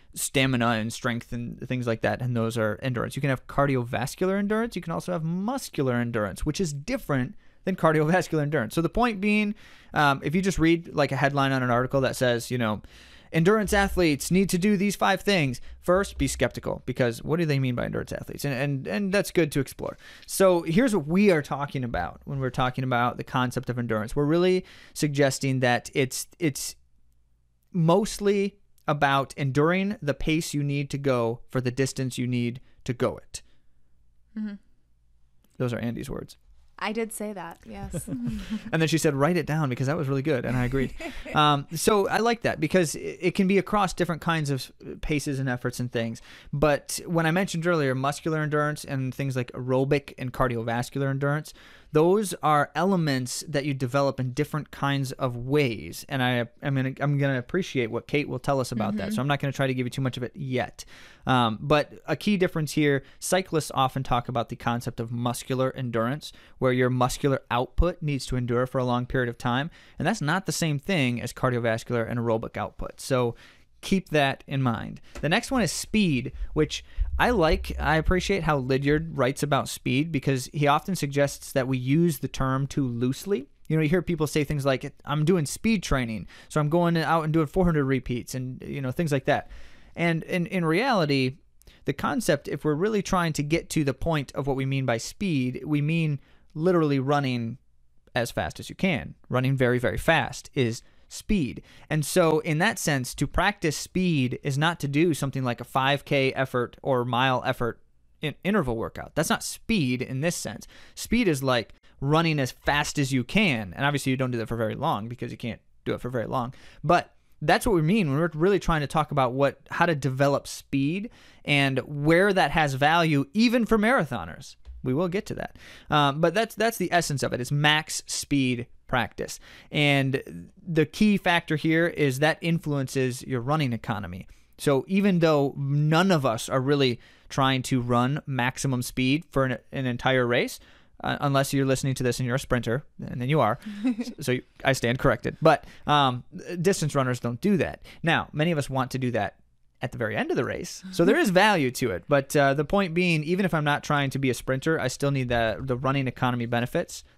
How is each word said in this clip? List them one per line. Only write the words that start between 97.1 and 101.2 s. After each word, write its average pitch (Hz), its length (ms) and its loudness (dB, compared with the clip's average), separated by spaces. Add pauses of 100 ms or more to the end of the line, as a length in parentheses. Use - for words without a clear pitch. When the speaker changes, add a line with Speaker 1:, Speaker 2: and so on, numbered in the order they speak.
Speaker 1:
as 120 160 0
fast 85 280 -4
as 117 100 -14
you - 60 -14
can. 160 400 -2 (120)
Running 131 300 0
very, 123 220 4
very 107 180 0
fast - 560 0
is 120 280 0 (280)
speed. 156 520 -2 (280)